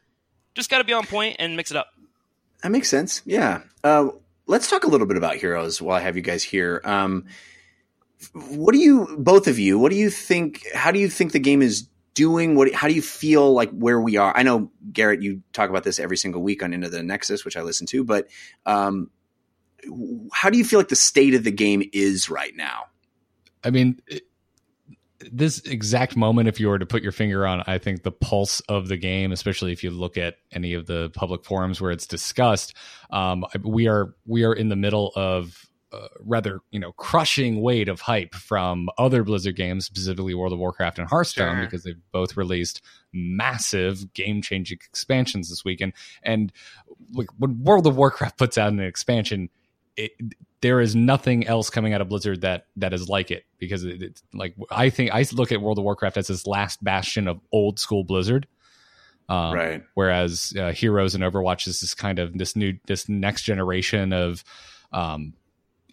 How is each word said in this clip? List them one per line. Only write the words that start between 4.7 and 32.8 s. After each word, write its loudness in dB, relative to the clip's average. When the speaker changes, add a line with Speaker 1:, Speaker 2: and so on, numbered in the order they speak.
Speaker 2:
a 2
little 4
bit 0
about 0
Heroes -4
while 0
I 0
have -4
you -4
guys -4
here. -2
Um, 0
what 2
do 8
you, 8
both 8
of 2
you, 6
what 6
do 0
you 4
think, -2
how 2
do 4
you 4
think 0
the 2
game 6
is 2
doing? 4
What, 6
how 0
do 4
you 0
feel 6
like 2
where 2
we 2
are? 4
I 4
know, 2
Garrett, 2
you -6
talk 0
about -2
this -2
every -4
single -4
week -2
on -6
Into -6
the -8
Nexus, -6
which -10
I -8
listen -6
to, -2
but, 0
um, 0
w-, -12
how 4
do 4
you 4
feel 4
like 2
the 0
state 6
of 4
the 2
game 2
is 2
right -6
now? -8
Speaker 3:
I 0
mean, 4
it, -12
this 0
exact -2
moment, 4
if -4
you 0
were 2
to -6
put -4
your -4
finger -2
on, -2
I -2
think, -4
the -4
pulse -2
of -4
the -4
game, -2
especially -4
if -10
you -6
look -8
at -6
any -6
of -8
the -6
public -6
forums -4
where -2
it's -8
discussed, 0